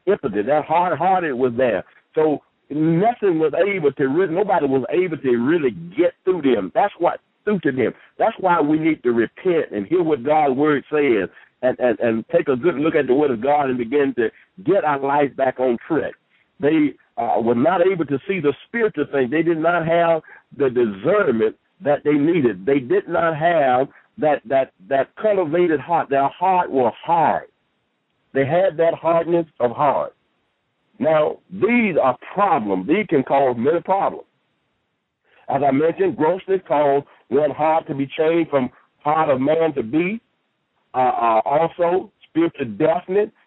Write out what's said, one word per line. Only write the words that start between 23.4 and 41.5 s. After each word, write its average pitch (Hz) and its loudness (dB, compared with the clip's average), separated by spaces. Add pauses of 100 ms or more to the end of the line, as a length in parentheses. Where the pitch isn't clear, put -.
that, 143 0
that, 135 -2 (180)
that 135 -2
cultivated 175 0
heart. 147 -4
Their 139 2
heart 180 0
was 127 0 (100)
hard. 139 0 (840)
They 135 0
had 170 0
that 165 2
hardness 170 0 (140)
of 120 0
heart. 117 -2 (840)
Now, 156 0 (140)
these 208 0
are 127 0 (160)
problems. 107 0
These 190 0
can 143 2
cause 139 0
many 147 0
problems. 165 -2 (1200)
As 135 -2
I 139 4
mentioned, 160 0
grossness 185 0
caused 143 2 (220)
one 139 0
heart 156 0
to 156 -6
be 139 -4
changed 165 0
from 127 0 (300)
heart 156 0
of 131 2
man 156 2
to 131 -4
beast. 170 -2 (720)
Uh, 127 -4
uh, 123 2
also, 190 0 (180)